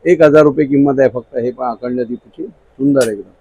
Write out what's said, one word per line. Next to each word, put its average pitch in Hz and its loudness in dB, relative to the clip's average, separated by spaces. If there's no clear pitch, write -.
एक 165 2
हजार 151 6
रुपये 147 0
किंमत 139 0
आहे 131 4
फक्त, 123 -12
हे 123 -4
पण 127 -10
अखंड 123 -8
दीपची, 120 -12
सुंदर 135 -2
एकदम. 101 -12